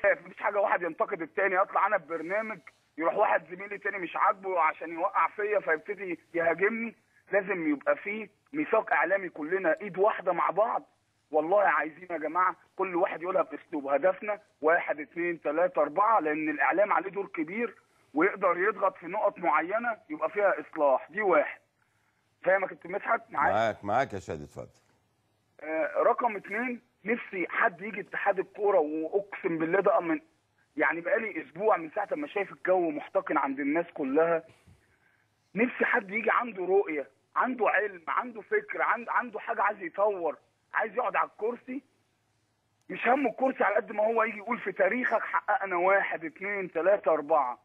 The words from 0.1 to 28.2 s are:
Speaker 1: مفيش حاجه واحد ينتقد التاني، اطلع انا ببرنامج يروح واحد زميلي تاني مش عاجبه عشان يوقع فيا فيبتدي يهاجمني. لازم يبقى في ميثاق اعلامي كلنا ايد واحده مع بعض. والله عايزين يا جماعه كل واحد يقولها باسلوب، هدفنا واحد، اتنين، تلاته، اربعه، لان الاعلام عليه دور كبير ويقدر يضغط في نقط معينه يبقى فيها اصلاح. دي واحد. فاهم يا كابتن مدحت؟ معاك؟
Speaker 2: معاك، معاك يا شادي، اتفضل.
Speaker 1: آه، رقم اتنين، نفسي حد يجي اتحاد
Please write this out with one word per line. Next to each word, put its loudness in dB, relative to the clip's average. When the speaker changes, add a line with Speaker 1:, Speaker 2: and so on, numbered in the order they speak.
Speaker 1:
مفيش -20
حاجه 0
واحد 2
ينتقد -4
التاني، 0
اطلع 2
انا 2
ببرنامج -6
يروح 0
واحد 0
زميلي -12
تاني -6
مش -8
عاجبه 0
عشان 0
يوقع 0
فيا -2
فيبتدي -4
يهاجمني. 0
لازم 0
يبقى 0
في -8
ميثاق 0
اعلامي 2
كلنا -2
ايد -8
واحده 2
مع 0
بعض. 0
والله 4
عايزين 0
يا -4
جماعه 0
كل -2
واحد 0
يقولها 0
باسلوب، -6
هدفنا 0
واحد، 2
اتنين، -4
تلاته، 2
اربعه، 4
لان 0
الاعلام 2
عليه 0
دور -6
كبير -6
ويقدر 2
يضغط 0
في -16
نقط -2
معينه 0
يبقى -4
فيها 2
اصلاح. 2
دي -6
واحد. 2
فاهم 4
يا -4
كابتن -14
مدحت؟ -2
معاك؟ 2
Speaker 2:
معاك، 0
معاك 0
يا -6
شادي، -8
اتفضل. -14
Speaker 1:
آه، -2
رقم 2
اتنين، -6
نفسي -4
حد 0
يجي -10
اتحاد -2